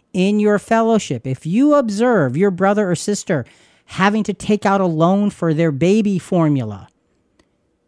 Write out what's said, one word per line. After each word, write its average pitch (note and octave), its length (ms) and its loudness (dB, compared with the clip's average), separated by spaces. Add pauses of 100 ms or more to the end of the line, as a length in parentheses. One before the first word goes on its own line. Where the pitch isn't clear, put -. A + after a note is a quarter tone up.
(140)
in G3 260 0
your G#3 200 2
fellowship, A3+ 680 0
if C3 200 -6
you B3+ 280 2
observe G#3+ 640 0
your G3 140 2
brother G3 380 0
or F3 60 0
sister F#3+ 500 -4 (400)
having G#3 380 0
to G3 100 -6
take - 320 -2
out G3 140 2
a F#3+ 60 0
loan F#3 460 2
for E3 220 -2
their D#3+ 180 0
baby F#3+ 480 0
formula, C3 680 -2 (1000)